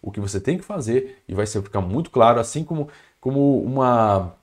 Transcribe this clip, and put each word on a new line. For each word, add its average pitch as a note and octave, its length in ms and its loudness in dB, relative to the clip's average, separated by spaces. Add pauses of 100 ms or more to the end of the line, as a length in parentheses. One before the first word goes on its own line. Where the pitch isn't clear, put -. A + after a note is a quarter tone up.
o G2+ 80 -10
que G#2 100 -8
você G2 200 -4
tem E3 180 -2
que F3+ 60 -12
fazer C3 640 -4
e F#2+ 60 -8
vai G#2 120 -2
ser, G#2+ 160 -6
ficar G2+ 180 -6
muito G2+ 300 -4
claro, A#2 300 6
assim C#3+ 240 -6
como, D3 240 -6 (320)
como C#3 420 2
uma A2+ 800 2